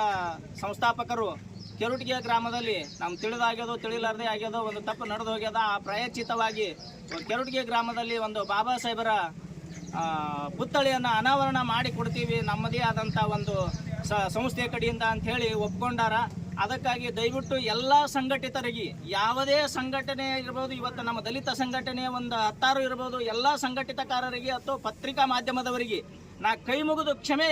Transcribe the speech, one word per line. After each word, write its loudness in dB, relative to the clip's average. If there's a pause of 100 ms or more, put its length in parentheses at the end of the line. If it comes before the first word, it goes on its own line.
(600)
ಸಂಸ್ಥಾಪಕರು 0 (500)
ಕೆರುಟಿಗೆ 0 (100)
ಗ್ರಾಮದಲ್ಲಿ 2 (260)
ನಮ್ಗೆ -4
ತಿಳಿದಾಗ್ಯದೋ 0 (100)
ತಿಳಿಲಾರ್ದೇ -2
ಆಗ್ಯದೋ -2 (100)
ಒಂದು -4
ತಪ್ಪು -4
ನಡೆದು -2
ಹೋಗ್ಯದ, 0 (120)
ಆ 2
ಪ್ರಾಯಶ್ಚಿತ್ತವಾಗಿ 0 (600)
ಕೆರುಟಿಗೆ 0
ಗ್ರಾಮದಲ್ಲಿ 0 (100)
ಒಂದು -2 (100)
ಬಾಬಾ 2 (100)
ಸಾಹೇಬರ, 0 (880)
ಆ, 0 (540)
ಪುತ್ಥಳಿಯನ್ನು 4
ಅನಾವರಣ 4 (160)
ಮಾಡಿ 2
ಕೊಡ್ತೀವಿ 0 (140)
ನಮ್ಮದೇ 0
ಆದಂಥ 0 (200)
ಒಂದು 0 (540)
ಸ-, 2 (140)
ಸಂಸ್ಥೆ 0 (100)
ಕಡೆಯಿಂದ 0 (100)
ಅಂಥೇಳಿ 0 (180)
ಒಪ್ಕೊಂಡಾರ. 2 (480)
ಅದಕ್ಕಾಗಿ 0 (120)
ದಯವಿಟ್ಟು 0 (200)
ಎಲ್ಲ 4 (220)
ಸಂಘಟಿತರಿಗೆ 0 (320)
ಯಾವುದೇ 4 (180)
ಸಂಘಟನೆ -2 (180)
ಇರ್ಬೋದು, -4
ಇವತ್ತು -4
ನಮ್ಮ -2
ದಲಿತ -2 (120)
ಸಂಘಟನೆ -2 (160)
ಒಂದು -2 (100)
ಹತ್ತಾರು 4
ಇರ್ಬೋದು, -4 (160)
ಎಲ್ಲ 2 (180)
ಸಂಘಟಿತಕಾರರಿಗೆ -2
ಅಥವಾ -2 (120)
ಪತ್ರಿಕಾ 2 (100)
ಮಾಧ್ಯಮದವರಿಗೆ 0 (420)
ನಾ 4 (160)
ಕೈ 2
ಮುಗಿದು 2 (120)
ಕ್ಷಮೆ 4